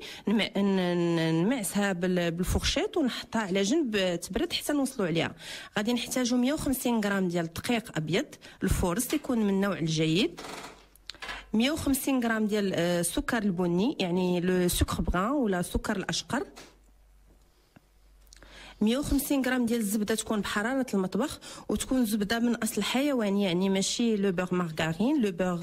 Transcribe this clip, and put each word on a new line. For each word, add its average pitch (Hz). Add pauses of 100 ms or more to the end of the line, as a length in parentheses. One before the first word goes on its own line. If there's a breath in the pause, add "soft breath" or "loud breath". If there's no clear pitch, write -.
(280 loud breath)
نمع-، 196
ن-، 175
ن-، 165
نمعسها 202
بال-، 175
بالفورشيط 294
ونحطها 233
على 196
جنب 202
تبرد 240
حتى -
نوصلوا 262
عليها. 156 (420 loud breath)
غادي 214
نحتاجوا 247
مية 247
وخمسين 254
غرام 196
ديال 170
الدقيق -
ابيض، 160 (380 loud breath)
الفورس 190
يكون 262
من 208
النوع 196
الجيد. 160 (1120 loud breath)
مية 233
وخمسين 269
غرام 220
ديال، 202
آه، 175
السكر 220
البني، 185
يعني 180
لو 180
سكر -
بغان 185
ولا 220
السكر 214
الاشقر. 190 (2500 loud breath)
مية 220
وخمسين 277
غرام 254
ديال 233
الزبده 214
تكون 220
بحراره 240
المطبخ، 196 (300 loud breath)
وتكون 247
زبده 208
من 233
اصل 220
حيواني، 233
يعني 185
ماشي 208
لو 196
بور 180
مارغارين، 175
لو 202
بور، 175